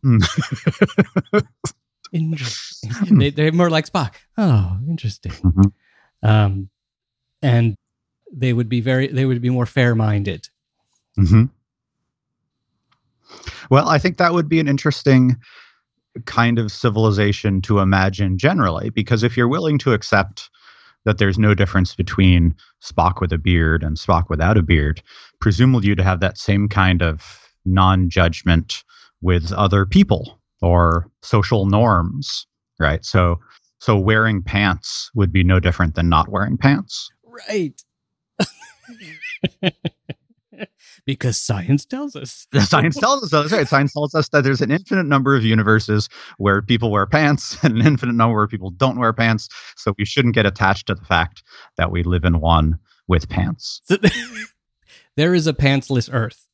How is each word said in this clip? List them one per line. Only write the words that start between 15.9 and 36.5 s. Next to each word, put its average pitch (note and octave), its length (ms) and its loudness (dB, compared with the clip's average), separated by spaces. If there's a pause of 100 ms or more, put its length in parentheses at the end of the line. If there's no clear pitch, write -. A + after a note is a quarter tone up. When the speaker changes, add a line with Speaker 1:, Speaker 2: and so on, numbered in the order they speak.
Speaker 1:
kind A#2 340 0
of G#2+ 120 -4
civilization G2+ 920 0
to G#2 160 2
imagine F#2+ 580 0
generally, A2 540 -2
because A2 320 -2
if A#2 120 -2
you're A#2+ 120 2
willing D3+ 320 0
to B2+ 140 0
accept G2+ 560 -2 (560)
that G#2+ 140 0
there's G2 180 2
no G#2 160 4
difference F#2 400 0
between F2 600 2 (280)
Spock F2 380 -2
with F2+ 100 -2
a F2+ 60 -4
beard D#2+ 460 0
and D#2 140 -4
Spock E2 320 0
without E2+ 280 0
a F#2 60 2
beard, D#2 380 0 (380)
presumably A2 480 2
you'd G2 120 0
have F#2 200 0
that F#2 180 -4
same G2+ 300 -2
kind F#2 360 2
of D#2+ 360 -6 (260)
non-judgment F2+ 1160 0 (380)
with F2 300 0
other G2 340 2
people C#3 540 0 (220)
or E2+ 460 2 (140)
social G#2 460 0
norms, G#2 800 0 (320)
right? D2+ 260 -2
So, F2 340 2 (400)
so A2 200 0
wearing A2 420 0
pants G2 720 -4
would G2 180 0
be F#2 120 2
no F#2 160 4
different E2+ 360 0
than E2+ 140 0
not D#2 200 2
wearing G#2 280 -4